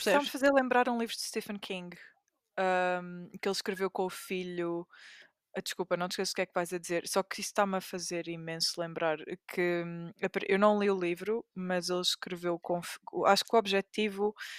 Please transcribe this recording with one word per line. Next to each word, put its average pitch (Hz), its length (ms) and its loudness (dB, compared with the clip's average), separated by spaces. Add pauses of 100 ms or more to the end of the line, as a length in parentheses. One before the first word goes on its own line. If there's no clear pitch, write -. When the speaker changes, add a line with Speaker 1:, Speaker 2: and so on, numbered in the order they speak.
Speaker 1:
está-me 285 160 6
Speaker 2:
Percebes? 285 40 -4
Speaker 1:
a - 20 -8
fazer 277 220 4
lembrar 254 360 6
um 240 100 0
livro 226 160 -4
de - 60 -6
Stephen 208 360 -6
King, 180 400 -10 (600)
ahm, 180 720 0 (120)
que - 60 -2
ele 196 80 2
escreveu 190 340 -2
com 190 160 -2
o 185 40 -2
filho, 175 800 -4 (680)
ah, 185 40 -4
desculpa, - 360 -2
não 180 100 0
te 180 40 -4
esqueças 190 220 -2
o - 20 -16
que 196 60 0
é 180 40 0
que - 80 -8
vais 175 180 0
a 180 60 -2
dizer, 170 300 -2
só 190 160 2
que - 180 -10
isso - 80 -6
está-me 196 280 2
a 190 40 -4
fazer 170 460 -6
imenso 165 520 -4
lembrar 165 380 0 (300)
que, 175 360 0
hum, 170 280 -8 (100)
a 190 80 0
pri-, 196 180 -4
eu 196 120 4
não 208 200 6
li 202 120 2
o 196 80 2
livro, 185 440 -2 (120)
mas 180 340 -2
ele 180 120 0
escreveu 175 580 -2
com 175 240 -2
f-, - 160 -10 (120)
o, - 140 0
acho 196 180 6
que - 120 2
o - 40 8
objetivo 202 760 0 (240)